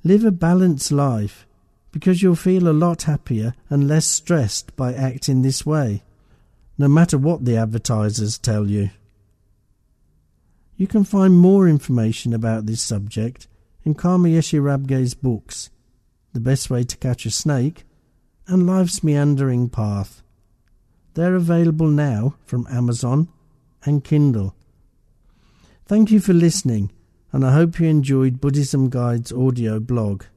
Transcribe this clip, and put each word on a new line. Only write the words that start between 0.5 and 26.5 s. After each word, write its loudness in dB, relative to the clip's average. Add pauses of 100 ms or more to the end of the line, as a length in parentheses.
life, -2 (460)
because 0
you'll 4
feel 0
a 2
lot 0
happier -4 (140)
and 0
less 0
stressed -4
by -4
acting -2
this -2
way. -2 (800)
No 4
matter 4
what -2
the 0
advertisers -2
tell -2
you. -2 (1800)
You -4
can 2
find 4
more 6
information 0
about -4
this -6
subject -8 (380)
in -2
Karma 2
Yeshe 0
Rabge's -2
books, -6 (600)
The -6
Best -2
Way -2
to -8
Catch -6
a -6
Snake -4 (640)
and 2
Life's -2
Meandering 0
Path. -6 (880)
They're 0
available 2
now 0 (100)
from -6
Amazon -2 (560)
and 0
Kindle. 0 (1300)
Thank 2
you 6
for 2
listening, 2 (400)